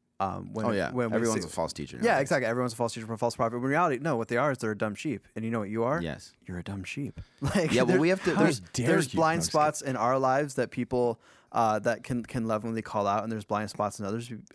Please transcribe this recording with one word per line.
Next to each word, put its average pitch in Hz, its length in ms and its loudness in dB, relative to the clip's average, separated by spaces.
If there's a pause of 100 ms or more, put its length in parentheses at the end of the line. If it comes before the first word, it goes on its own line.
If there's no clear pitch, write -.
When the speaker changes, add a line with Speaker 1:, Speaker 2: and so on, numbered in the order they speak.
(200)
Speaker 1:
Um, 95 320 -4
when 110 140 -2
Speaker 2:
Oh, 120 40 2
Speaker 1:
it, 107 60 2
Speaker 2:
yeah. 92 160 0
Speaker 1:
when 123 180 0
we 110 60 0
Speaker 2:
Everyone's 113 260 2
Speaker 1:
see 82 60 -8
Speaker 2:
a - 20 -12
false 82 220 -4
teacher 67 240 -10
Speaker 1:
Yeah, 60 60 -6 (100)
Speaker 2:
nowadays. 139 100 4
Speaker 1:
exactly. 139 240 0
Everyone's 120 280 0
a - 20 -12
false 117 180 0
teacher 113 120 -10
from 113 100 -6
a - 20 -10
false 117 160 0
prophet. 117 220 0
When 123 80 -4
in 135 60 0
reality, 151 300 2
no, 147 160 0
what 113 120 -2
they 117 80 0
are 139 160 2
is 123 60 -4
they're 110 120 -2
a 104 80 -4
dumb 107 160 -2
sheep. 107 400 -6
And 110 100 -6
you 113 60 -2
know 117 80 0
what 104 100 -4
you 110 140 0
are? 139 180 0
Speaker 2:
Yes. - 320 -6 (140)
Speaker 1:
You're 90 120 -6
a 87 40 -8
dumb 98 220 -8
sheep. - 360 -8 (100)
<laughs> - 100 -16
Like, 160 320 0
Speaker 2:
Yeah, 123 100 4
well, 127 100 4
Speaker 1:
there, - 80 6
Speaker 2:
we 160 100 4
have 185 140 0
to, 170 120 2
Speaker 3:
How - 80 4
Speaker 2:
there's 151 160 4
Speaker 3:
dare 113 260 -4
Speaker 1:
there's 165 260 2
Speaker 3:
you. - 60 0
Speaker 1:
blind 160 40 4
Speaker 3:
No, 160 120 4
I'm 170 60 0
just 160 120 -2
kidding. 151 100 4
Speaker 1:
spots 151 200 2
in 131 140 -2
our 120 240 4
lives 135 340 2
that 123 160 0
people, 123 500 0 (300)
uh, 110 300 2
that 113 240 0
can, 123 200 -2
can 113 220 -4
lovingly 113 360 -2
call 101 260 0
out, 104 160 2
and 113 80 -6
there's 107 120 -6
blind 107 260 -2
spots 104 280 -4
in 104 80 -6
others, 117 240 -4 (240)